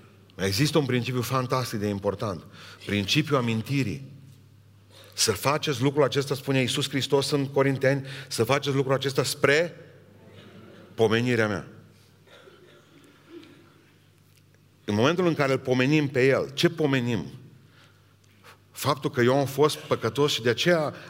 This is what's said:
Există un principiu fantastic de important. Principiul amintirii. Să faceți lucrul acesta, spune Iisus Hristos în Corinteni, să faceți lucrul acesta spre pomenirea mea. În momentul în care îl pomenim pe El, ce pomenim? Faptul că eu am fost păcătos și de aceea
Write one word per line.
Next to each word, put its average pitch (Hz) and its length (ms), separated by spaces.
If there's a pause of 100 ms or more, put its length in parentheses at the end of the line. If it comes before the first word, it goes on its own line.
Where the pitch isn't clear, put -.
(340)
Există 98 440
un 143 80
principiu 123 360
fantastic 127 560
de 101 80
important. 98 580 (420)
Principiul 139 520
amintirii. 117 760 (1000)
Să - 180
faceți 139 500
lucrul 143 200
acesta, 135 320
spune 135 260
Iisus 131 280
Hristos 139 420
în 139 160
Corinteni, 139 600 (220)
să - 160
faceți 139 320
lucrul 135 180
acesta 135 280
spre 151 540 (1160)
pomenirea 113 540
mea. 92 180 (3250)
În 104 100
momentul 170 320
în 160 80
care 143 180
îl 135 60
pomenim 135 500
pe 127 180
El, 120 280
ce 175 160
pomenim? 127 560 (1400)
Faptul 143 400
că - 100
eu 123 180
am 139 80
fost 143 300
păcătos 127 560
și 120 100
de 120 60
aceea 151 460 (160)